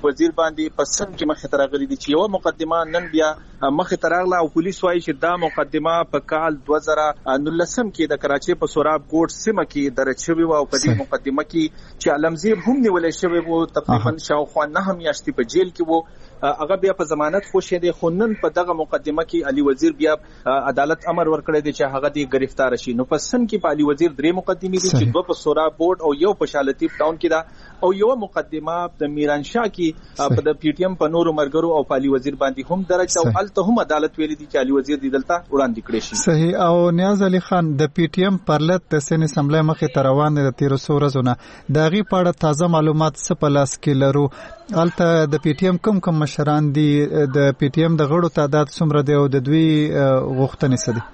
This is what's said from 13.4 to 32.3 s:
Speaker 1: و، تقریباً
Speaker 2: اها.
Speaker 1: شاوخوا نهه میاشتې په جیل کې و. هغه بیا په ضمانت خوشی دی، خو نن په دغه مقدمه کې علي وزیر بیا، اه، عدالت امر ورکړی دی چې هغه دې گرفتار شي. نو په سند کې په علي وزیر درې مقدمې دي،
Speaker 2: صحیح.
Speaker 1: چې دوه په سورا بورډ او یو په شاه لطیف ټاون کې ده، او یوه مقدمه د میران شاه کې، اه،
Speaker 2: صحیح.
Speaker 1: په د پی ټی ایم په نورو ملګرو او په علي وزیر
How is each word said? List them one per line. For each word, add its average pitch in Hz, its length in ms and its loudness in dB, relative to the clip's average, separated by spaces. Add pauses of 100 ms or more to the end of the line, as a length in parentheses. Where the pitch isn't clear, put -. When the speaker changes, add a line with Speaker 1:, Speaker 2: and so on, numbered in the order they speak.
Speaker 1:
و، 165 180 0
تقریباً 123 460 -2
Speaker 2:
اها. - 160 -10
Speaker 1:
شاوخوا 151 380 0
نهه 185 340 -4
میاشتې 151 380 -4
په 127 60 0 (120)
جیل 185 140 2
کې 170 200 -6
و. 165 140 2 (420)
هغه 151 360 0
بیا 190 120 2
په 165 160 -4
ضمانت 156 420 -2
خوشی 185 280 0
دی، 175 120 0
خو 170 180 -2
نن 214 320 0
په 165 140 0
دغه 180 180 0
مقدمه 156 500 -2
کې 160 260 -2
علي 139 120 0
وزیر 143 360 2
بیا، 156 160 2
اه، 139 560 -2
عدالت 143 400 -2
امر 165 180 0
ورکړی 156 380 0
دی 147 80 -2
چې 151 100 -2 (120)
هغه 139 140 0
دې 143 240 -4
گرفتار 131 500 0
شي. 123 100 -6
نو 123 100 -2
په 151 140 -2
سند 240 320 -2
کې 214 140 -2
په 170 100 2
علي 151 100 0
وزیر 147 280 2
درې 139 280 0
مقدمې 185 380 -4
دي، 185 120 0
Speaker 2:
صحیح. 147 100 2
Speaker 1:
چې 113 140 2
دوه - 160 0
په 165 40 0
سورا 151 320 0 (140)
بورډ 175 220 2
او 151 120 0
یو 175 200 2
په 160 120 -2
شاه 139 240 -2
لطیف 156 300 -2
ټاون 160 180 0
کې 160 120 -2
ده، 160 120 2 (420)
او 185 100 2
یوه 220 220 2
مقدمه 160 600 -6 (240)
د 147 160 -4
میران 147 280 0
شاه 233 240 -2
کې، 175 280 -2
اه، - 220 -20
Speaker 2:
صحیح. 175 180 0
Speaker 1:
په - 140 0
د 151 120 -2
پی 151 100 0
ټی 175 140 -2
ایم 190 160 -2
په 156 140 2
نورو 170 240 2
ملګرو 151 380 0
او 139 60 0
په 143 120 -2
علي 135 200 0
وزیر 135 200 -2